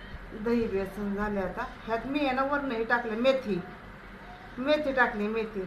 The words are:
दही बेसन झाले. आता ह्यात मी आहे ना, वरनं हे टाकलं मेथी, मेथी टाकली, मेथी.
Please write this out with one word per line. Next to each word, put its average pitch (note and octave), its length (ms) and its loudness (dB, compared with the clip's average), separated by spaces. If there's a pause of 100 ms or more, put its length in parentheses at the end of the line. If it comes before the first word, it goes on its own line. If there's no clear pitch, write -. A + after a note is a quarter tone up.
(320)
दही A3+ 340 2
बेसन G3 480 -2
झाले. G#3 260 0
आता F#3 240 -2 (200)
ह्यात A3+ 220 0
मी C#4+ 120 0
आहे C#4 140 2
ना, C4 100 2
वरनं C#4 320 0
हे A3+ 100 0
टाकलं A#3 320 2
मेथी, A#3 440 4 (1000)
मेथी C#4+ 340 2
टाकली, A3+ 360 4
मेथी. G#3+ 380 -2